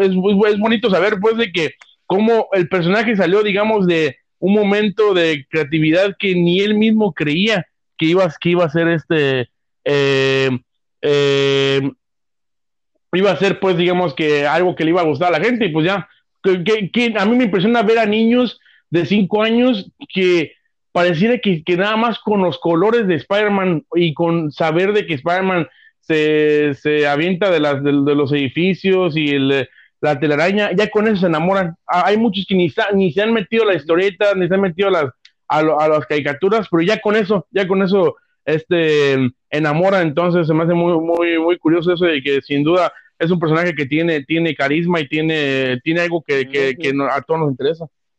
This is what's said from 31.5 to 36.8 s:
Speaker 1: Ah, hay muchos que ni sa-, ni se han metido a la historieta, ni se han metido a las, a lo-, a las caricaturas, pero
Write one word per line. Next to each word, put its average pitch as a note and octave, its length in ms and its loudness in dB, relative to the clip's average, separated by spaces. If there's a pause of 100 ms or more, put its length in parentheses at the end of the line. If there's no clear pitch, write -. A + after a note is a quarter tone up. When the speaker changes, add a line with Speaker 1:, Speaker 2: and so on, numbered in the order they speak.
Speaker 1:
Ah, F3 200 0
hay G#3 100 2
muchos G3 300 -2
que G3 80 -2
ni F3 140 2
sa-, G#3 240 -4
ni G3 180 2
se F3+ 100 -2
han A3+ 120 0
metido A3+ 300 -2
a G#3+ 40 0
la F#3+ 80 2
historieta, F#3 600 0
ni F3+ 120 -2
se F3 80 -2
han G3 60 0
metido F#3+ 260 -2
a G3 40 2
las, D#3+ 140 0 (420)
a D3+ 140 0
lo-, D#3 180 0
a D#3 80 2
las D3+ 180 0
caricaturas, D3+ 640 -2
pero E3 100 2